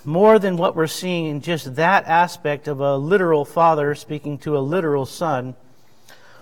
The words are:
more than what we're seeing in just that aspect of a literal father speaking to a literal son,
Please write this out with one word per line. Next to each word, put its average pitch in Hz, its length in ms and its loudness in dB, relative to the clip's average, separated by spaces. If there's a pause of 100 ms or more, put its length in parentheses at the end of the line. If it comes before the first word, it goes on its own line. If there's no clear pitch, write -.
more 202 340 4
than 185 180 0
what 175 180 0
we're 160 140 0
seeing 175 380 -6
in 147 140 -6
just 139 360 -6
that 175 300 4
aspect 165 600 0
of 143 140 -6
a 139 160 0
literal 160 480 2
father 151 500 2
speaking 147 440 -10
to 151 180 -2
a 139 40 0
literal 143 460 -2
son, 127 480 -4 (880)